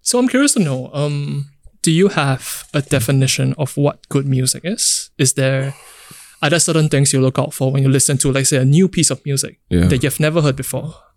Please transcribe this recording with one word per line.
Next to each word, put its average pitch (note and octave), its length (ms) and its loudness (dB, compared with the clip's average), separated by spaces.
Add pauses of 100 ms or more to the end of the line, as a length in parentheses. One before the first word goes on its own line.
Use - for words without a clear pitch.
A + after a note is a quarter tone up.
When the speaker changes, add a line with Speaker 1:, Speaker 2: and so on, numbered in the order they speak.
Speaker 1:
So A#3+ 160 0
I'm B3+ 80 2
curious C#4 260 2
to B3 60 0
know, C3 340 -4
um, C#3+ 540 -4 (360)
do E3 80 2
you F#3 180 4
have - 640 -4
a D3 80 0
definition C3+ 760 0
of C#3 200 -6
what C#3+ 320 -2
good C#3 180 0
music B2+ 380 -2
is? - 540 -4
Is C3+ 140 2
there, C3+ 400 -2 (680)
are D3+ 80 0
there E3 100 2
certain D#3 300 2
things C#3 240 2
you C3+ 80 2
look C3 180 2
out C#3 140 -4
for C3 180 -2
when C#3 120 0
you C3+ 60 4
listen C3+ 300 2
to, C3+ 120 0
like, C3+ 160 0
say, C#3+ 100 2
a C3 80 2
new E3 220 6
piece F3+ 240 0
of - 140 -6
music - 340 -6 (100)
Speaker 2:
Yeah. F2 180 4
Speaker 1:
that C3 160 2
you've C#3 160 -2
never D#3 220 2
heard C#3 140 2
before? C#3 400 -8 (220)